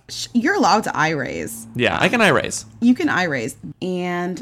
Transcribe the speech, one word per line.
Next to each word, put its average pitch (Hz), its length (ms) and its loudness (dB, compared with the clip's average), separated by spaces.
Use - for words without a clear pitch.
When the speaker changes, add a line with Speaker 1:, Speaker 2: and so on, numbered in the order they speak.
Speaker 1:
Sh-, - 260 -10
you're 262 200 2
allowed 175 300 4
to - 120 -4
eye 156 140 2
raise. 117 640 -6
Speaker 2:
Yeah, 113 260 2
I 165 80 4
can 233 120 0
eye 208 80 6
raise. - 360 0
Speaker 1:
You 247 140 6
can 302 140 0
eye 180 160 0
raise. 135 320 -4
And 180 600 -4